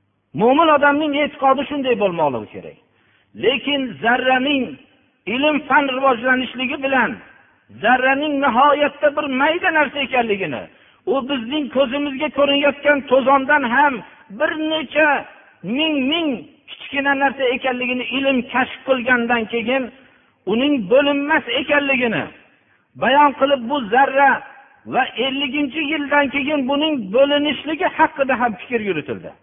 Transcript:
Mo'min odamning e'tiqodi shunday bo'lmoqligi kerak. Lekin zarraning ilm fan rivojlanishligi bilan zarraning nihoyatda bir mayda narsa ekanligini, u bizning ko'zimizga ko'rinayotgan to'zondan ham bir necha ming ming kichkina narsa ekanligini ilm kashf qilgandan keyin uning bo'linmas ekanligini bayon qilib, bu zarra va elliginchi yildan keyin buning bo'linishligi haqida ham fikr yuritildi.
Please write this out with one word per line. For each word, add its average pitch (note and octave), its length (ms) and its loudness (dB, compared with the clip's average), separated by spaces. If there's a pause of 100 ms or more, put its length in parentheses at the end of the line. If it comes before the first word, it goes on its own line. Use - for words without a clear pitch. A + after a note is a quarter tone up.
(360)
Mo'min C4 320 4
odamning C#4+ 480 4
e'tiqodi C#4 500 0
shunday C4 340 -2
bo'lmoqligi D3+ 520 -2
kerak. E2 260 -16 (580)
Lekin C4 460 -2 (180)
zarraning B3+ 680 0 (600)
ilm C4+ 320 0
fan C#4+ 280 2
rivojlanishligi B3+ 960 -2
bilan B3+ 280 0 (600)
zarraning B3+ 680 2
nihoyatda C#4+ 760 2
bir D4+ 80 -2
mayda D#4+ 500 0
narsa C#4+ 260 0
ekanligini, G3+ 640 -2 (440)
u A#3+ 160 0
bizning C4+ 500 -4
ko'zimizga C#4 560 -2
ko'rinayotgan C#4+ 720 2
to'zondan C4+ 600 2
ham C4+ 300 2 (340)
bir D4 320 -4
necha D#4 500 0 (540)
ming D4 320 -2 (120)
ming D#4+ 220 -2 (360)
kichkina C#4 540 -4
narsa C4+ 240 0
ekanligini B3+ 600 -2
ilm C4+ 380 0
kashf B3 440 -2
qilgandan A#3+ 600 0
keyin A#3 380 -2 (640)
uning B3+ 260 2 (160)
bo'linmas C#4+ 580 2
ekanligini B3+ 760 0 (720)
bayon C4+ 360 4
qilib, C4+ 320 0
bu C4 180 -2
zarra C4 500 4 (520)
va - 200 -2 (120)
elliginchi C4+ 640 -4
yildan C#4+ 480 0
keyin C#4+ 400 -2
buning D4 280 0 (160)
bo'linishligi C#4+ 760 0
haqida C#4 480 0
ham A#3 180 0
fikr - 260 -6
yuritildi. C3+ 520 -6 (120)